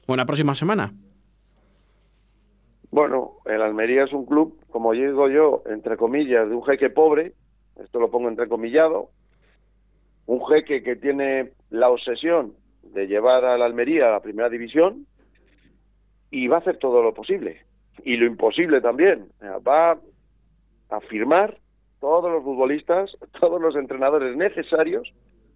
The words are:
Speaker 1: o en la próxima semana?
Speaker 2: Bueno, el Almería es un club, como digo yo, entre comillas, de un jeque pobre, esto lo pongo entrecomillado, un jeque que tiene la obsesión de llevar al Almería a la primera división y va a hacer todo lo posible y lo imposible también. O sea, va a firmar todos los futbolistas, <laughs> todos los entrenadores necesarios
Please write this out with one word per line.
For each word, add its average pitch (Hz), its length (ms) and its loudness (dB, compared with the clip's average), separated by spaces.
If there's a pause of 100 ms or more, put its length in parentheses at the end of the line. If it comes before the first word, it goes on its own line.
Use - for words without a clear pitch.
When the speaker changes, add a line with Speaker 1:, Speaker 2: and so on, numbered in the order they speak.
Speaker 1:
o 131 60 0
en 147 40 0
la 160 80 0
próxima 143 300 0
semana? 160 360 -2 (2000)
Speaker 2:
Bueno, 139 440 0 (120)
el 110 160 -2
Almería 110 420 2
es 135 80 -2
un 139 140 -6
club, 156 340 0 (100)
como 113 240 0
digo 139 360 2
yo, 147 380 2
entre 110 300 -6
comillas, 120 520 0
de 117 60 -4
un 120 80 -6
jeque 135 260 0
pobre, 156 440 2 (460)
esto 107 200 -8
lo 113 100 2
pongo 120 180 -2
entrecomillado, 117 840 0 (1120)
un 127 220 -2
jeque 151 340 0
que 123 140 -4
tiene 135 560 -2 (180)
la 123 200 2
obsesión 123 640 -2 (280)
de 98 260 -6
llevar 123 380 2
al 123 160 2
Almería 120 460 2
a 113 40 4
la 104 80 0
primera 107 300 -4
división 151 560 0 (1300)
y 127 160 -6
va 147 100 2
a - 20 0
hacer 170 180 -4
todo 120 260 2
lo 110 100 0
posible 110 480 -8 (420)
y 123 120 -2
lo 117 100 2
imposible 120 560 0
también. 120 540 2
O - 40 -20
sea, 98 200 -12
va 160 400 2 (880)
a 104 120 -8
firmar 147 560 0 (420)
todos 170 320 0
los 156 120 -2
futbolistas, 143 680 -2 (140)
<laughs> - 140 -20
todos 170 220 0
los 160 140 0
entrenadores 135 600 -2
necesarios 170 800 -2 (420)